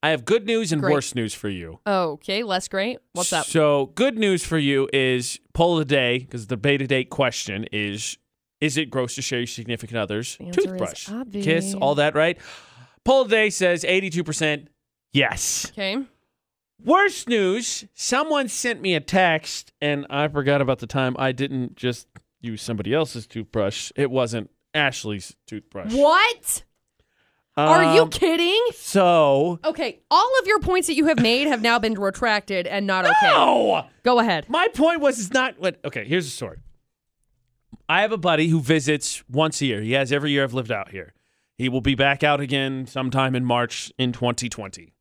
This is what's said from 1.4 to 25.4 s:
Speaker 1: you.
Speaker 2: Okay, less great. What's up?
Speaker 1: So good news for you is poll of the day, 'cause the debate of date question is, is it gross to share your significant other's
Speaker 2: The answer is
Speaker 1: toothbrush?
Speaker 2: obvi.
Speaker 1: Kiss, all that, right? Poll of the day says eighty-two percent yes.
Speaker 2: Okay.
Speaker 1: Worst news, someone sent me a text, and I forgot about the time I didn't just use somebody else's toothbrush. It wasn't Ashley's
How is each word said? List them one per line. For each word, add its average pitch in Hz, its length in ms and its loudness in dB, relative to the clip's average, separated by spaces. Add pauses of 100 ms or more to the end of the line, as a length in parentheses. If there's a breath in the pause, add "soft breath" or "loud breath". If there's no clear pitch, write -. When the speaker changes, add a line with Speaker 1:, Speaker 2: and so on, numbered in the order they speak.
Speaker 1:
you. 87 380 -10
Speaker 2:
Okay, 190 560 -4
less 190 260 -4
great. 208 300 -4 (160)
What's 175 180 -2
up? 156 140 0
Speaker 1:
So 147 480 2
good 240 240 0
news 196 260 2
for 160 140 -2
you 139 340 2
is 127 480 0 (140)
poll 170 260 4
of 147 80 -4
the 147 60 2
day, 127 360 2
'cause 113 160 -12
the 120 100 -4
debate 139 260 2
of 131 60 -6
date 131 200 0
question 113 640 -4
is, 104 460 -6 (420)
is 143 160 -2
it 151 140 -2
gross 123 240 -2
to 135 80 -8
share 127 180 -4
your 123 60 -4
significant 117 520 -8
other's 104 380 -4
Speaker 2:
The - 120 -16
answer 180 120 0
is 403 60 2
Speaker 1:
toothbrush? 110 420 -8
Speaker 2:
obvi. 208 340 -10
Speaker 1:
Kiss, 170 320 0
all 143 200 0
that, 147 200 0
right? 165 240 2 (640 loud breath)
Poll 262 200 4
of 214 80 -2
the 226 60 2
day 214 140 4
says 175 320 0
eighty-two 180 420 -2
percent 151 440 -4 (460)
yes. - 560 0
Speaker 2:
Okay. 208 340 -4 (800)
Speaker 1:
Worst 381 420 2
news, 214 680 -2
someone 285 540 0
sent 220 340 -4
me 185 120 2
a 156 60 0
text, 170 800 0
and 143 300 -2
I 143 180 0
forgot 143 320 2
about 131 180 0
the 120 80 -10
time 127 320 -2
I 131 140 0
didn't 131 420 -4
just - 320 -4 (360)
use 113 180 -8
somebody 104 320 -4
else's 143 340 -2
toothbrush. 101 720 -6
It 135 140 0
wasn't 117 400 -2 (240)
Ashley's 113 600 -2 (120)